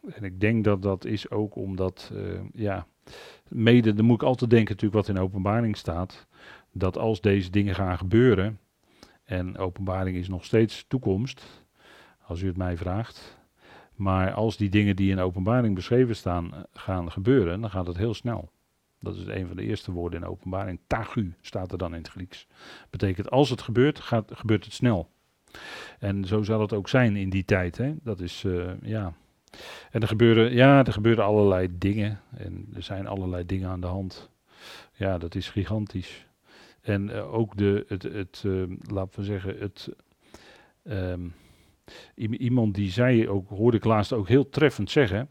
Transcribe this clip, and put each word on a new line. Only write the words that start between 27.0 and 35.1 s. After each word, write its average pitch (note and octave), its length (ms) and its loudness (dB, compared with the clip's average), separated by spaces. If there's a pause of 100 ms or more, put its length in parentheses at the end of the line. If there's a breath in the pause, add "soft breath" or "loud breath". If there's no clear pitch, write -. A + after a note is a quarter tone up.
in G2 140 -2
die F#2+ 140 0
tijd, F2+ 320 0
hè. C#3 260 -4
Dat G2+ 180 -6
is, - 240 -10
eh, F2+ 260 -2 (120)
ja. G2+ 300 -6 (800 loud breath)
En A2+ 100 -2
er A2 80 0
gebeuren, A2+ 440 6
ja, C3+ 320 8
er A#2 80 0
gebeuren A2 320 4
allerlei G2+ 440 4 (100)
dingen. G#2 420 -2 (160)
En F#2 380 -12
er F#2+ 80 -12
zijn G2 240 -10
allerlei F#2 400 -6
dingen F#2+ 220 -4
aan F2+ 120 -6
de F2+ 60 -6
hand. F#2 440 -8 (640 loud breath)
Ja, F#2+ 240 -2